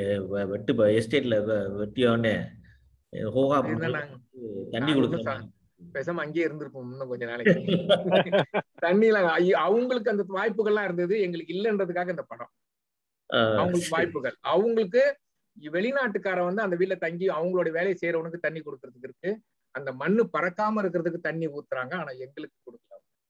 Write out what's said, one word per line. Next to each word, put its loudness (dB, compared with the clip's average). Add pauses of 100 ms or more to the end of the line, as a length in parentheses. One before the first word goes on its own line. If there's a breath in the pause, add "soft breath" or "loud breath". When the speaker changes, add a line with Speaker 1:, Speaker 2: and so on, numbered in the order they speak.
(300)
Speaker 1:
வெ-, -2
வெட்டு 0
ப-, 6
எஸ்டேட்ல 2
வெ-, 0 (100)
வெட்டியோன்னு 2 (960 soft breath)
ஹோஹா 2
Speaker 2:
இருந்தா -2
நாங்க -6 (540)
Speaker 1:
தண்ணி -2
Speaker 2:
நாங்க 2
Speaker 1:
கொடுக்க 2
Speaker 2:
இன்னும் -6
சா-, -6 (400)
பேசாம -4
அங்கேயே -2
இருந்திருப்போம் -10
இன்னும் -10
கொஞ்ச -6
நாளைக்கு. 2
Speaker 1:
<laughs> 0 (160)
Speaker 2:
தண்ணிலாம் 4
ஐ-, 4
அவங்களுக்கு 2
அந்த 0
வாய்ப்புகள்லாம் 0
இருந்தது, 0
எங்களுக்கு -2
இல்லைன்றதுக்காக 2
இந்த -6
படம். -14 (840)
Speaker 1:
ஆ, 6
Speaker 2:
அவங்களுக்கு 2
Speaker 1:
சரி. -2
Speaker 2:
வாய்ப்புகள். -2
அவங்களுக்கு 2 (440)
வெளிநாட்டுக்காரன் -2
வந்து 0
அந்த 0
வீட்ல 0
தங்கி -2
அவங்களோட 0
வேலையை 0
செய்யறவனுக்கு -2
தண்ணி -4
கொடுக்கறதுக்கு -14
இருக்கு. -8 (300)
அந்த -8
மண்ணு 0
பறக்காம 0
இருக்கிறதுக்கு -2
தண்ணி -4
ஊத்துறாங்க, -8
ஆனா -6
எங்களுக்கு -14
கொடுக்கல. -20 (360)